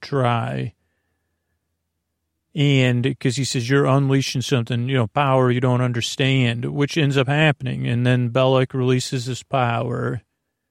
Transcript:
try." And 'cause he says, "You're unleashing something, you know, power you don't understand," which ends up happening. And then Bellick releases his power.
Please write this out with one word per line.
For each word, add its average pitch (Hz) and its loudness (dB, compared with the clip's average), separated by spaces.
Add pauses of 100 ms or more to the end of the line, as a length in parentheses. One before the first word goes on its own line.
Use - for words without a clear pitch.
try." 127 -2 (1800)
And 135 2
'cause 127 0
he 135 -2
says, 120 -4
"You're 139 4
unleashing 135 0
something, 120 -2
you 135 -2
know, 117 0
power 131 2
you 120 0
don't 127 2
understand," 123 0
which 143 -4
ends 139 2
up 131 2
happening. 135 0
And 123 0
then 123 2
Bellick 131 2
releases 127 -2
his 127 -8
power. 123 -4 (480)